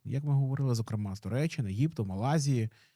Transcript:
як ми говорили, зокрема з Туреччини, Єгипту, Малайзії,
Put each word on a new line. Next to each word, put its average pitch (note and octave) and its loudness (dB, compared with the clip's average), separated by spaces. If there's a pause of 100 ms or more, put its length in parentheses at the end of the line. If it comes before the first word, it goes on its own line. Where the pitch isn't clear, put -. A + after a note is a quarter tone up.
як C#3+ -4
ми D3 0
говорили, C3+ 2
зокрема G#2 -2
з G2 -8
Туреччини, A#2 -2
Єгипту, A#2+ 0
Малайзії, B2 0 (260)